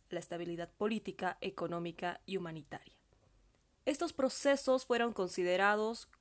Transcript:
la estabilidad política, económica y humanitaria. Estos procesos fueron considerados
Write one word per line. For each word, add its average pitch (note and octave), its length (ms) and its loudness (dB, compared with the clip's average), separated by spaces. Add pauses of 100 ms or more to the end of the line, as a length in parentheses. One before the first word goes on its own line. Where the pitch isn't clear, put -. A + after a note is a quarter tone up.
(120)
la F3 80 -2
estabilidad E3+ 520 -6
política, G#3 680 -2
económica E3+ 840 -4
y F#3+ 100 -4
humanitaria. D#3+ 560 -8 (920)
Estos D#4 280 0
procesos C4 720 2
fueron A#3 260 2
considerados G3 960 2 (140)